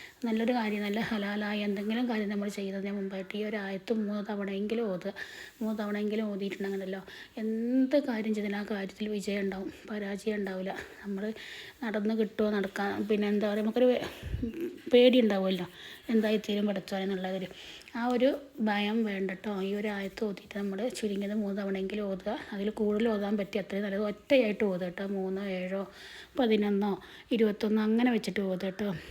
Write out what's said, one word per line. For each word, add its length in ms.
നല്ലൊരു 300
കാര്യം, 300
നല്ല 180
ഹലാലായ 640
എന്തെങ്കിലും 420
കാര്യം 220
നമ്മൾ 200
ചെയ്യുന്നതിന് 440
മുമ്പായിട്ട് 420
ഈ 100
ഒരു 120
ആയത്ത് 380
മൂന്ന് 300
തവണയെങ്കിലും 640
ഓതുക. 260
മൂന്ന് 240
തവണയെങ്കിലും 500
ഓതിയിട്ടുണ്ടെങ്കിലല്ലോ, 720
എന്ത് 680
കാര്യം 300
ചെയ്താലും 240
ആ 60
കാര്യത്തിൽ 440
വിജയം 340
ഉണ്ടാവും, 280
പരാജയം 500
ഉണ്ടാവില്ല. 380
നമ്മൾ 260
നടന്ന് 380
കിട്ടുമോ, 320
നടക്കാൻ, 400
പിന്നെ 220
എന്താ 200
പറയുക, 160
നമുക്കൊരു 260
വേ-, 140
പേടി 320
ഉണ്ടാവുമല്ലോ, 460
എന്തായിത്തീരും 580
പഠിച്ചോനെ 380
എന്നുള്ളതൊരു, 460
ആ 120
ഒരു 220
ഭയം 440
വേണ്ട 280
ട്ടോ. 200
ഈ 120
ഒരു 140
ആയത്ത് 360
ഓതിയിട്ട് 320
നമ്മൾ 220
ചുരുങ്ങിയത് 460
മൂന്ന് 220
തവണയെങ്കിലും 500
ഓതുക. 240
അതിൽ 200
കൂടുതൽ 380
ഓതാൻ 280
പറ്റിയ 260
അത്രയും 220
നല്ലത് 220
ഒറ്റയായിട്ട് 580
ഓതുക 240
ട്ടോ. 200
മൂന്നോ 420
ഏഴോ 320
പതിനൊന്നോ 580
ഇരുപത്തൊന്നോ 500
അങ്ങനെ 280
വെച്ചിട്ട് 320
ഓതുക 280
ട്ടോ. 200